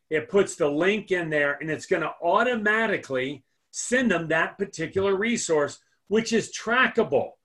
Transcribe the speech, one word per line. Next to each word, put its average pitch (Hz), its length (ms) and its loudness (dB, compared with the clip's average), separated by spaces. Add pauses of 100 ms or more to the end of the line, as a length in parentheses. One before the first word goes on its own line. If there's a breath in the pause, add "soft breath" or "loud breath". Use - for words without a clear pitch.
it 156 200 -2
puts 196 260 2
the 156 120 2
link 190 440 0
in 170 180 0
there, 147 320 0
and 156 80 -6
it's 139 160 -6
gonna 160 260 0 (120)
automatically 208 1200 0 (260)
send 247 400 0
them 165 200 0
that 165 280 0
particular 190 580 -2
resource, 170 640 0 (280)
which 226 260 0
is 208 180 0
trackable. 226 840 0 (120)